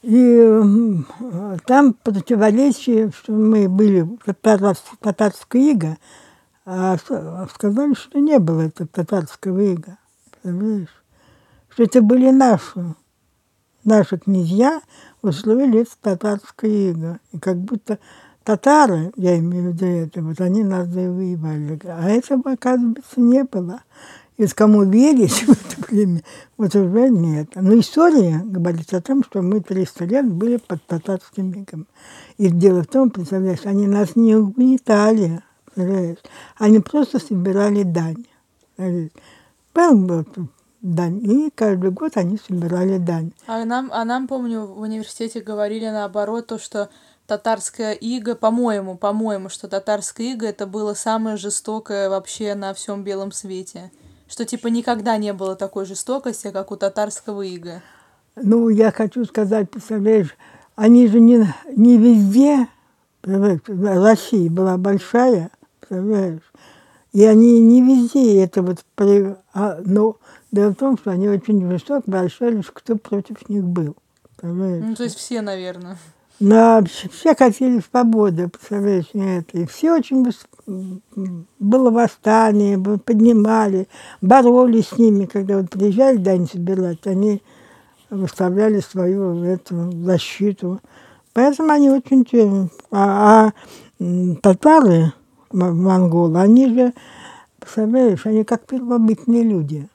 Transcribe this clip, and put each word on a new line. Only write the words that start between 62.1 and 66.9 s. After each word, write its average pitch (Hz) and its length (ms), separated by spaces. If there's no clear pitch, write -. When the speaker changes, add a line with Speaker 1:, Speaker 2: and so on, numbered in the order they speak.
Speaker 1:
представляешь, 196 460
Россия 196 840
была 185 280
большая, 196 720
представляешь, 190 640